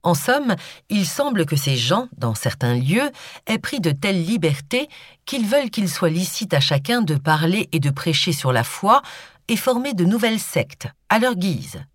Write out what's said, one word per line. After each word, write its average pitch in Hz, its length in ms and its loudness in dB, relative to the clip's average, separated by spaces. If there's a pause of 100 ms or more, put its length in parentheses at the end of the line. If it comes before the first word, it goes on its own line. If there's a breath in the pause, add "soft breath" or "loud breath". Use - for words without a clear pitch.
En 170 140 2
somme, 254 400 0 (340 loud breath)
il 202 160 2
semble 226 400 0
que 147 100 -2
ces 139 200 0
gens, 170 320 0 (100)
dans 113 160 -2
certains 120 420 0
lieux, 160 360 2 (340 loud breath)
aient 214 140 -2
pris - 200 -6
de 165 120 2
telles 175 320 0
libertés 196 640 0 (360 loud breath)
qu'ils 254 200 -2
veulent 262 240 2
qu'il 196 200 -2
soit 165 200 0
licite 175 440 -2
à 147 60 4
chacun 147 420 0
de 156 140 0
parler 160 560 2
et 160 80 0
de 143 100 0
prêcher 151 420 0
sur 131 200 0
la 117 120 2
foi 233 380 2 (460 loud breath)
et 226 100 0
former 254 360 0
de 175 120 2
nouvelles 220 340 2
sectes, - 480 -4 (220)
à 214 100 4
leur 240 160 2
guise 175 480 -4 (120)